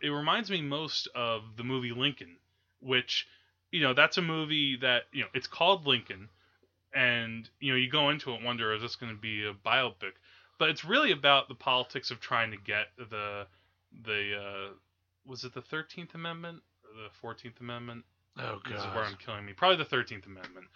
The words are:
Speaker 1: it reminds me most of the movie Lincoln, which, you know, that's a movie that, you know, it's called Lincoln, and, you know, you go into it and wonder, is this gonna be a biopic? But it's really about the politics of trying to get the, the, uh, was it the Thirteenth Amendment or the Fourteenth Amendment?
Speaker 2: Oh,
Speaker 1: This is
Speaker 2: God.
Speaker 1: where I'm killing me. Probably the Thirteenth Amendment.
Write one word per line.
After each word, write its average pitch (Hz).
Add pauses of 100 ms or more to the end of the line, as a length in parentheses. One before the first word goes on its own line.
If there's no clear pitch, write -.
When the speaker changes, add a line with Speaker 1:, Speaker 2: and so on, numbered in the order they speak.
Speaker 1:
it 147
reminds 165
me 180
most 147
of 117 (140)
the 120
movie 123
Lincoln, 120 (420)
which, 127 (440)
you 175
know, 131
that's 151
a 185
movie 156
that, 123
you 135
know, 107
it's 131
called 175
Lincoln, 110 (640)
and, 117 (100)
you 139
know, 127
you 127
go 143
into 143
it 117
and 113
wonder, 117
is 107
this 117
gonna 117
be 104
a 104
biopic? 110 (460)
But 156
it's 156
really 247
about 143
the 127
politics 127
of 117
trying 113
to 104
get 104 (100)
the, 104 (600)
the, 104
uh, 98 (560)
was 127
it 127
the 123
Thirteenth 160
Amendment 165 (240)
or 110
the 104 (100)
Fourteenth 117
Amendment? 120 (320)
Speaker 2:
Oh, 117
Speaker 1:
This 110
is 101
Speaker 2:
God. 101
Speaker 1:
where 110
I'm 101
killing 104
me. 101
Probably 180
the 151
Thirteenth 117
Amendment. 92